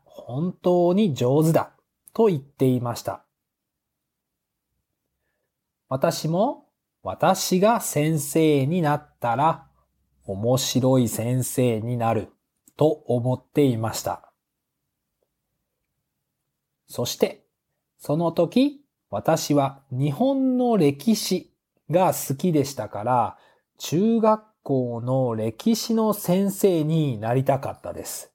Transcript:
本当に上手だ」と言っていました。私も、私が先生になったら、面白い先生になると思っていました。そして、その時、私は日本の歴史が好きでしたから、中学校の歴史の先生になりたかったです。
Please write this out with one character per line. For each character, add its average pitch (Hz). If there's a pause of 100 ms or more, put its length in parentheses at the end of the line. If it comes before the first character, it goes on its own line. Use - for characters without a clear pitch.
本 156
当 180
に 202
上 131
手 160
だ」 120 (400)
と 226
言 180
っ -
て -
い 127
ま 120
し -
た。 - (2500)
私 160
も、 196 (340)
私 180
が 214
先 156
生 147
に 170
な 147
っ -
た 117
ら、 156 (560)
面 110
白 131
い 120
先 123
生 120
に 120
な 117
る 107 (460)
と 147
思 123
っ 123
て -
い 127
ま 113
し -
た。 - (2500)
そ -
し -
て、 - (520)
そ -
の 165
時、 247 (240)
私 151
は 139
日 139
本 262
の 240
歴 156
史 - (360)
が 175
好 139
き 185
で 147
し -
た 107
か 104
ら、 117 (400)
中 220
学 214 (200)
校 123
の 127
歴 113
史 -
の 220
先 190
生 180
に 151
な 110
り 131
た 135
か 104
っ -
た 87
で 85
す。 -